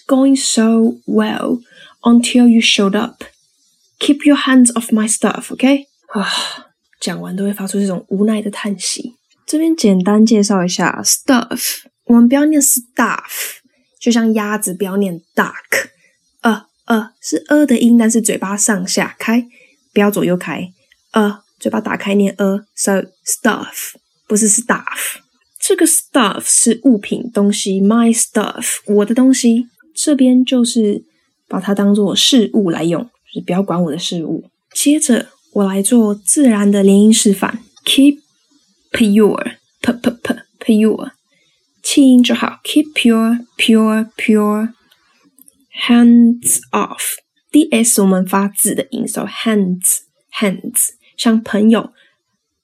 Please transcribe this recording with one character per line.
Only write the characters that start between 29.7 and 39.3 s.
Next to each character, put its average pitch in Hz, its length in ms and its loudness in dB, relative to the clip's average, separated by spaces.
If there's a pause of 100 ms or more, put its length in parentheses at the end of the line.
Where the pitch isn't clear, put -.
这 - 220 -2
边 254 300 4
就 247 200 0
是 220 400 -2 (440)
把 190 120 -6
它 202 140 -4
当 202 180 2
作 202 220 0
事 208 400 2
物 202 160 0
来 156 140 -4
用， 170 180 -2
就 - 60 -14 (260)
是 - 100 -10
不 - 60 -8
要 180 100 -2
管 180 220 -2
我 165 80 -2
的 147 80 -6
事 175 260 -8
物。 160 200 -8 (280)
接 294 280 0
着 - 300 -2 (220)
我 202 120 0
来 196 180 -2
做 208 320 2
自 262 340 0
然 208 220 2
的 202 140 2
连 196 120 6
音 214 160 6
示 214 220 2
范， - 300 -6 (200)
keep 285 360 4 (720)
pure，p - 1000 -2